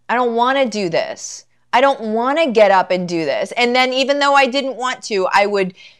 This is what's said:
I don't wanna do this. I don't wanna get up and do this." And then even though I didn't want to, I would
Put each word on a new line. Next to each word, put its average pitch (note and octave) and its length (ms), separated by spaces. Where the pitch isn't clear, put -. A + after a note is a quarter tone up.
I G#3+ 60
don't A#3+ 200
wanna C4 300
do G#3 240
this. - 560
I A#3+ 100
don't C#4 200
wanna C4+ 380
get G#3 200
up F#3 200
and F3+ 160
do E3 180
this." C3+ 280
And A#3+ 220
then B3+ 180
even C4+ 260
though C#4+ 140
I C#4 140
didn't B3+ 300
want B3 260
to, F#3+ 280
I G3+ 140
would G3 300